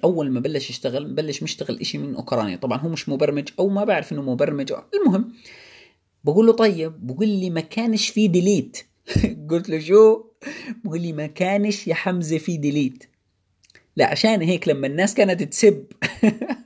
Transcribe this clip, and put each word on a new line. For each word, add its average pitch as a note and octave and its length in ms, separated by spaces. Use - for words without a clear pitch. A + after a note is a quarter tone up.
أول D#3+ 260
ما A#2+ 100
بلش C#3+ 300
يشتغل، C3 440
بلش D3+ 280
مشتغل - 380
إشي - 180
من C#3+ 160
أوكرانيا." A2+ 420
طبعا B2 220
هو D#3 100
مش D#3+ 200
مبرمج D3 400
أو F#3+ 100
ما G3 160
بعرف D#3 280
إنه D3 100
مبرمج. C#3+ 500
المهم، B3 380
بقول F3+ 220
له: A3+ 60
"طيب." E3 540
بقول D3 220
لي: F#3 220
"ما E3 100
كانش A3 480
في G#3+ 200
delete." F3+ 500
<laughs> D#3 440
قلت E3+ 180
له: D#3 100
"شو؟" A3 460
بقول E3 160
لي: E3+ 120
"ما D3+ 140
كانش G3+ 600
يا D#3+ 60
حمزة E3 440
في E3 180
delete. C#3+ 480
لا، C#3+ 100
عشان G3+ 360
هيك E3+ 260
لما C3+ 180
الناس F3 280
كانت F#3+ 280
تسب، D3+ 420